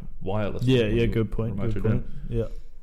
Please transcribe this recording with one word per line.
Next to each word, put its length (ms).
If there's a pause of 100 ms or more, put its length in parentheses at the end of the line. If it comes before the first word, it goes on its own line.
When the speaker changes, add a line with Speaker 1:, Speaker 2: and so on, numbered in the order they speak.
(240)
Speaker 1:
wirelessly 420
Speaker 2:
Yeah, 200
Speaker 1:
when 100
Speaker 2:
yeah, 60
Speaker 1:
you 60
Speaker 2:
good 220
point, 260
good 180
Speaker 1:
remoted 100
in. 60
Speaker 2:
point. 160 (240)
Yeah. 140 (380)